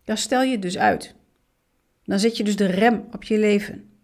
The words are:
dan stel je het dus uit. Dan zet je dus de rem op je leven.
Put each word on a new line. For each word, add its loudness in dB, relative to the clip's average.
dan -4
stel 0
je 0
het -2
dus -6
uit. 0
Dan -2
zet 0
je -2
dus -2
de 0
rem 2
op -14
je 0
leven. 0